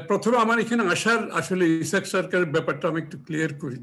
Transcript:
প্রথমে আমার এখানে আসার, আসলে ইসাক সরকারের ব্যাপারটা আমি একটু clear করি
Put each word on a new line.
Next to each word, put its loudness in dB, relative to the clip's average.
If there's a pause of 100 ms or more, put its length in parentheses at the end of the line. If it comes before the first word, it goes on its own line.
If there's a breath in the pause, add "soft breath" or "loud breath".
প্রথমে 2
আমার 4
এখানে 0 (100)
আসার, 2 (120)
আসলে 0 (220)
ইসাক 0
সরকারের 0
ব্যাপারটা -2
আমি -2
একটু -14
clear -2 (100)
করি -8